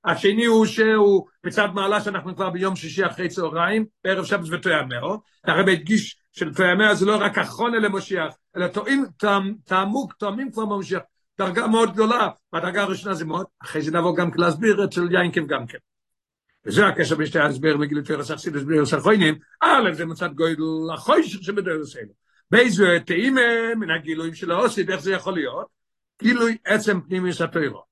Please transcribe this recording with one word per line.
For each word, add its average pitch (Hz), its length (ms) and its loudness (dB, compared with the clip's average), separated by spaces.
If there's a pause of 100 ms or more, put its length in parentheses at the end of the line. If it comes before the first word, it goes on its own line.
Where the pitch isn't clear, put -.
השני 196 400 2
הוא 226 220 6
שהוא 214 600 4 (180)
מצד 202 300 0
מעלה 196 260 0
שאנחנו 190 360 -8
כבר 185 140 -2
ביום 185 260 -4
שישי 175 300 -4
אחרי 175 220 -4
צהריים, 175 580 -2 (180)
בערב 185 200 -2
שבת 175 260 -2
ותואמאו. 156 680 -2 (240)
הרב 175 240 2
הדגיש 190 520 0 (120)
שתואמאו 185 640 2
זה 190 120 2
לא 214 100 2
רק 202 220 0
אחרונה 226 400 -2
למשיח, 190 560 -4 (220)
אלא 175 100 -2
תואם, 254 380 -2 (120)
תואם, 202 380 0 (100)
תעמוק, 196 480 -2
תואמים 214 400 -6
כבר 220 140 -6
במשיח. 196 360 -6 (360)
דרגה 190 280 -2
מאוד 220 260 2
גדולה, 220 360 2 (240)
והדרגה 180 300 -2
הראשונה 190 320 -4
זה 160 100 -6
מאוד, 165 220 -6 (160)
אחרי 156 200 -6
זה 151 80 -2
נבוא 170 260 0
גם 175 140 0
כן - 100 -2
להסביר 196 440 2
אצל 175 280 -2
יינקב 175 340 0
גם 135 200 -4
כן. - 120 -16 (880)
וזה 185 200 4
הקשר 160 300 0
בין 156 100 -2
שתי 165 120 -2
ההסבר 147 380 2
מגילוי 147 280 -2
תורס 143 260 -6
אקסידוס 147 320 -6
ותורס 151 320 2
החיים. 156 440 4 (220)
א', 262 320 4
זה 160 120 -6
מצד 165 300 -8
גודל 160 600 -2
החושך 247 480 0
שבתורס 170 540 -6
אלו. 110 160 -16 (380)
באיזה 190 560 6
טעימה 233 680 2
מן 190 140 -6
הגילויים 160 440 -4
של 170 160 -8
האוסיד, 190 400 0
איך 185 100 -4
זה 190 120 -4
יכול 185 220 -4
להיות? 147 320 -6 (560)
גילוי 233 420 2
עצם 208 360 0
פנימי 180 320 -4
של 165 120 -2
התורה. 139 480 -4